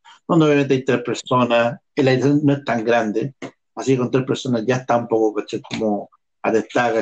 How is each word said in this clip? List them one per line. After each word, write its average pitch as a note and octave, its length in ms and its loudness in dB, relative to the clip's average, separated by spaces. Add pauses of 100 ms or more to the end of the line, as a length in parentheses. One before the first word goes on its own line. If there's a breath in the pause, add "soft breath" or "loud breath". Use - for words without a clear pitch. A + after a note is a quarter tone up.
(280 loud breath)
Donde D#3+ 180 4
obviamente C#3+ 280 4
hay C3 100 0
tres B2 180 0
personas, A#2 760 0 (160)
la C3+ 140 2
habitación C3+ 340 2
no C#3 100 4
es C3+ 100 -4
tan A#2 200 -4
grande, A#2 500 -2 (400)
así A2+ 180 -2
que C3 60 2
con A#2+ 120 -4
tres C3 140 0
personas A#2 420 -4
ya B2 100 0
está B2+ 220 -2
un A2+ 100 -6
poco, A2 260 0
¿cachai? G#2 280 -8
Como G#2+ 460 -4 (340)
atestada, A2+ 600 0